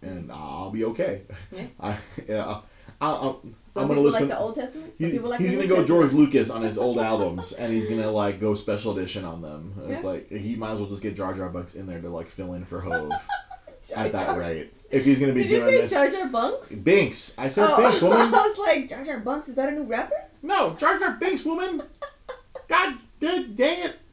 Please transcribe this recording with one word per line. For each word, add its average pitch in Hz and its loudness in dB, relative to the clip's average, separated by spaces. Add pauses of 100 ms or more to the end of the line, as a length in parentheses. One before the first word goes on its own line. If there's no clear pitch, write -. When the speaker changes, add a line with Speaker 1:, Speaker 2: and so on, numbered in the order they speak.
Speaker 1:
and 71 -10
I'll 73 -10
be 110 -2
okay. 113 -2 (280)
Speaker 2:
Yeah. 185 -12
Speaker 1:
<laughs> - -20
I, 104 -4 (320)
yeah. 101 -4 (400)
I'll, 147 0
I'll, - -6 (240)
Speaker 2:
Some - -6
Speaker 1:
I'm 139 2
gonna 143 4
Speaker 2:
people - 6
Speaker 1:
listen. 143 4
Speaker 2:
like - -4
the - -2
Old 226 -4
Testament, - -10
some 160 -2
Speaker 1:
He, 170 -2
Speaker 2:
people 240 -2
like - -2
Speaker 1:
he's 185 2
Speaker 2:
the 190 0
Speaker 1:
gonna 190 0
Speaker 2:
New 185 4
Speaker 1:
go - 0
George 170 8
Speaker 2:
Testament. 139 6
Speaker 1:
Lucas 123 4
on 117 -4
his 107 -2
old 123 2
Speaker 2:
<laughs> 110 2
Speaker 1:
albums, 87 -2
and 117 -4
he's 107 0
gonna, 110 0
like, 101 0
go 107 2
special 107 -2
edition 92 -4
on 82 -10
them. 78 -12 (140)
It's 330 -6
Speaker 2:
Yeah. 95 -4
Speaker 1:
like, - -8
he 107 -6
might 110 -6
as 107 -4
well 101 -4
just 101 -8
get 101 -4
Jar 92 -4
Jar 92 -6
Binks 87 -10
in 95 -12
there 87 -10
to, 85 -10
like, 82 -8
fill 90 -10
in 90 -8
for - -10
Hove - -4 (380)
Speaker 2:
<laughs> - -20
Jar - -8
Speaker 1:
at - -2
that 92 -2
Speaker 2:
Jar. 95 -2
Speaker 1:
rate. 82 -8 (180)
If 135 2
he's 135 6
gonna 139 2
be 123 2
Speaker 2:
Did 110 0
you - 6
Speaker 1:
doing - 4
Speaker 2:
say 508 8
Speaker 1:
this. - -4
Speaker 2:
Jar 285 4
Jar 381 -2
Bunks? 254 -2
Speaker 1:
Binks. - 2
I 131 -4
said 208 4
Speaker 2:
Oh, 196 6
Speaker 1:
Binks, 214 6
Speaker 2:
<laughs> - -
Speaker 1:
woman. 196 8
Speaker 2:
I 233 6
was 403 4
like, 294 2
"Jar 269 -10
Jar 285 -6
Bunks, 277 -6
is 254 -12
that 269 0
a - -4
new 302 -4
rapper?" 233 -4 (280)
Speaker 1:
No, 294 0
Jar 330 2
Jar 339 -2
Binks, 370 0
woman. 330 -4 (440)
Speaker 2:
<laughs> - -16
Speaker 1:
God 285 2 (260)
da-, 349 0 (120)
dang 320 2
it - -12 (140)